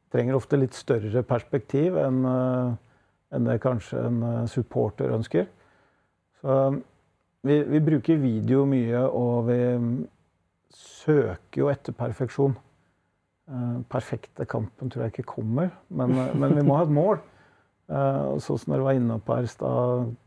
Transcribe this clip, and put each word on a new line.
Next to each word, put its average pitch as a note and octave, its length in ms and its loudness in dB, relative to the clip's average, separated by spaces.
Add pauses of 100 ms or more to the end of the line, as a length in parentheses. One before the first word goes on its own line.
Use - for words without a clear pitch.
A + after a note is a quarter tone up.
(140)
Trenger B2+ 220 2
ofte C#3 220 0
litt C3 160 0
større A2+ 480 -2
perspektiv C#3 720 -2
enn, C3 280 0
eh, B2+ 500 0 (580)
enn B2+ 140 -2
det A#2+ 160 0
kanskje B2 420 -4
en, A#2+ 180 -2
eh, A#2 240 -2
supporter B2 680 -2
ønsker. D#3 320 -2 (1000)
Så, C#3+ 60 -2
eh, C3+ 300 2 (640)
vi, D3 180 4
vi C#3+ 180 2
bruker D#3 380 2
video B2+ 480 2
mye, B2 400 2
og A#2+ 400 0
vi B2 140 2 (1080)
søker - 920 -2
jo C#3 80 2
etter C#3 260 -6
perfeksjon. B2+ 580 -2 (920)
Eh, A#2+ 300 -4 (100)
perfekte - 580 -8
kampen A#2 440 -6
tror B2+ 160 -6
jeg G#2+ 80 -8
ikke - 180 -10
kommer, B2+ 380 -2 (160)
men, B2+ 260 -2
eh, B2+ 220 0
men C#3+ 200 2
vi D3 80 4
må C#3 140 6
ha E3+ 80 4
et D3+ 100 2
mål. F3 240 4 (720)
Eh, C#3 340 0
og C#3 160 -2
sånn C#3 220 -4
som - 120 -4
dere C3+ 140 0
var C3+ 80 4
inne A#2 240 2
på A#2+ 160 -2
her B2 80 0
i A#2 80 -4
stad, B2 640 -2 (140)